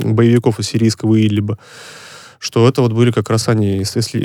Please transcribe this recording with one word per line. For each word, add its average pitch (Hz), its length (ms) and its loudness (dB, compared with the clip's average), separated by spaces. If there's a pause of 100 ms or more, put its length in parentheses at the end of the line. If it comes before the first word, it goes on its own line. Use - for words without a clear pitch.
(140)
боевиков 117 460 2
из 101 80 -6
сирийского 110 520 0
Идлиба, 104 380 -2 (800)
что - 300 0
это 131 140 0
вот 117 100 0
были 117 180 0
как 110 200 -4
раз 113 180 -2
они, 101 340 0
ис-, 104 140 -6
ис-, 117 180 -4 (100)